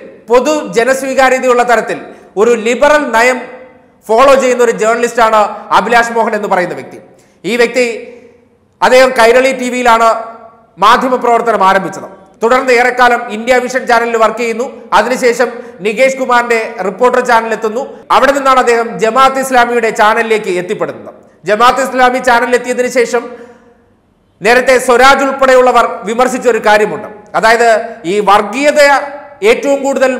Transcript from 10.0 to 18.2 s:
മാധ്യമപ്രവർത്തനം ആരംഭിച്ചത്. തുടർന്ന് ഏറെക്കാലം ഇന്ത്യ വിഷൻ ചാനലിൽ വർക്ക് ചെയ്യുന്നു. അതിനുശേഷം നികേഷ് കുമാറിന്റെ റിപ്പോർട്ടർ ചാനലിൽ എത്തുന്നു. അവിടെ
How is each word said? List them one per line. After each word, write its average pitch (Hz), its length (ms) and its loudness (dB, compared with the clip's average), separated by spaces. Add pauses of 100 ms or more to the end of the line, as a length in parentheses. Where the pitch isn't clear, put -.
മാധ്യമപ്രവർത്തനം 233 840 2
ആരംഭിച്ചത്. 190 400 -2 (360)
തുടർന്ന് 254 360 0
ഏറെക്കാലം 247 420 2 (140)
ഇന്ത്യ 233 300 0
വിഷൻ 247 240 -6
ചാനലിൽ 233 340 0
വർക്ക് 214 200 -2
ചെയ്യുന്നു. 233 220 -4 (340)
അതിനുശേഷം 240 520 0 (360)
നികേഷ് 262 340 0
കുമാറിന്റെ 233 380 0 (280)
റിപ്പോർട്ടർ 254 420 0
ചാനലിൽ 226 280 0
എത്തുന്നു. 226 260 -6 (320)
അവിടെ 262 220 2